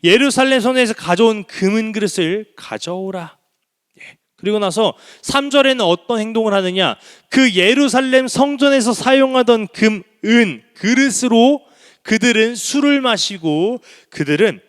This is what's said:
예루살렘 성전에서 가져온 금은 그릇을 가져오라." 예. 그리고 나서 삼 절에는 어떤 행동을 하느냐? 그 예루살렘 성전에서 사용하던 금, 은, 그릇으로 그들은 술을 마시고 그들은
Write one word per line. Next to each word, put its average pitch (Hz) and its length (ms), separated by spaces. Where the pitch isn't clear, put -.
예루살렘 262 560
성전에서 240 340
가져온 202 500
금은 220 480
그릇을 202 640
가져오라." 180 800
예. - 180
그리고 208 220
나서 196 340
삼 277 280
절에는 269 340
어떤 180 360
행동을 220 340
하느냐? 185 440
그 254 260
예루살렘 262 720
성전에서 269 680
사용하던 254 760
금, 214 360
은, 214 380
그릇으로 247 840
그들은 220 520
술을 285 460
마시고 196 800
그들은 151 600